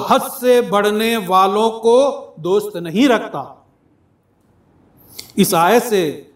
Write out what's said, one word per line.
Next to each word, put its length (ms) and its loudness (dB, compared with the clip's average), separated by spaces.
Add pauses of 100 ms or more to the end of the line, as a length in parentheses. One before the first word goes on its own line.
हद 120 2
से 400 0
बढ़ने 560 0
वालों 520 0 (100)
को 160 2 (440)
दोस्त 380 -4
नहीं 300 0
रखता। 500 -4 (1800)
इस 160 2
आयत 300 2
से 520 -4